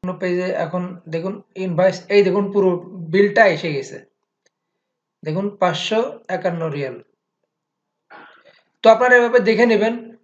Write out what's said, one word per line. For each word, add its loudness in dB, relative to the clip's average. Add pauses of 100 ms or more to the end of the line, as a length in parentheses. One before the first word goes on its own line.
অন্য -6
পেজে -2 (180)
এখন -6 (240)
দেখুন -6 (220)
ইনভয়েস, 0 (120)
এই 6
দেখুন 0
পুরো 4 (440)
বিলটা 4
এসে -2
গেছে, -10 (1300)
দেখুন -4 (160)
পাঁচশো -2 (280)
একান্ন -4
রিয়াল। -8 (1800)
তো 6
আপনারা 4
এভাবে 4
দেখে 2
নেবেন। 0 (300)